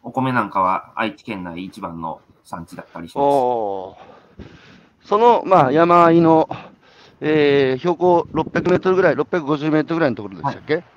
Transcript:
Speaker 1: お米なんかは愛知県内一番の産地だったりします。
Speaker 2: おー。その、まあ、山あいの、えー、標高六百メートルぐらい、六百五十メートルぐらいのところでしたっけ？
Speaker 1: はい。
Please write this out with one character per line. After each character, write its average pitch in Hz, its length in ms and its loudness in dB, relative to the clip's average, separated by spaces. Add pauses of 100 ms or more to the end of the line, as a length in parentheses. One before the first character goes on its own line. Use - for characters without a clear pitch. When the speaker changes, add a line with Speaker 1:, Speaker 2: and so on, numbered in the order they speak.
Speaker 1:
お 123 80 -16
米 131 220 -4
な 120 100 0
ん 98 60 -6
か 98 120 -2
は 92 340 -4
愛 110 200 -6
知 - 80 -20
県 98 200 -12
内 87 200 -12
一 95 180 -16
番 82 200 -12
の 80 200 -12 (220)
産 85 220 -16
地 - 100 -20
だ - 80 -16
っ - 80 -20
た 85 100 -16
り 85 80 -16
し - 60 -16
ま 139 60 -4
す。 - 20 0
Speaker 2:
お 113 760 -2 (420)
ー。 - 40 -18 (640)
そ 202 120 -2
の、 233 280 4
ま 170 220 4
あ、 127 40 0
山 170 320 4
あ 165 80 6
い 170 80 6
の、 160 300 4 (720)
え 139 560 2
ー、 - 20 -10
標 170 180 -2
高 175 340 2
六 156 220 -4
百 - 160 -2
メ 180 60 2
ー 170 40 0
ト 190 100 -2
ル 185 80 2
ぐ 185 60 2
ら 170 80 4
い、 123 40 0
六 143 160 -4
百 170 140 -4
五 151 100 -2
十 151 160 -4
メ 156 80 2
ー 151 40 -2
ト 123 60 -8
ル 165 60 -4
ぐ 165 60 -4
ら 151 60 2
い - 20 2
の 113 80 -4
と 107 60 -12
こ 101 60 -12
ろ 98 60 -16
で 80 80 -16
し - 80 -4
た - 80 -14
っ - 40 -20
け？ 147 120 -2
Speaker 1:
は 175 60 -6
い。 - 40 -20 (120)